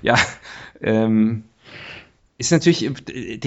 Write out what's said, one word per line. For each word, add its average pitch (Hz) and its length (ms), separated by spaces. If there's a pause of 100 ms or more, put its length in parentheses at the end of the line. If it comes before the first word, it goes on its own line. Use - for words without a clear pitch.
Ja, 120 140 (680)
ähm, 110 640 (920)
ist - 140
natürlich, 165 380 (580)